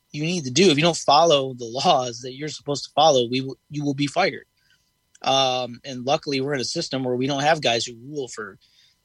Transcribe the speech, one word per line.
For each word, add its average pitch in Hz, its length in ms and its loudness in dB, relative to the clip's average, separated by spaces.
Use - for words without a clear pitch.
you 147 100 -6
need 170 220 -4
to 127 60 -6
do, 175 200 6
if 135 60 2
you 151 60 2
don't 170 120 2
follow 143 580 4
the 123 120 -12
laws 127 560 0
that 127 120 -12
you're 147 140 -10
supposed 143 380 -8
to - 100 -18
follow, 139 340 6
we 127 100 0
w-, 135 180 -8
you 147 140 -6
will 143 100 -2
be 143 140 -2
fired. 165 380 -2
Um, 127 640 -2
and 127 220 -12
luckily, 143 340 -2
we're 139 140 -4
in 131 80 -2
a 113 40 -4
system 135 380 -6
where 127 140 -2
we 131 100 -2
don't 139 160 -2
have 156 180 2
guys 117 240 0
who 123 100 -12
rule 143 220 -8
for 104 280 -14